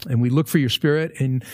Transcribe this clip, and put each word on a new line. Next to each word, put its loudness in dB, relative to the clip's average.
and 0
we 2
look 0
for 2
your 2
Spirit 0
and, 0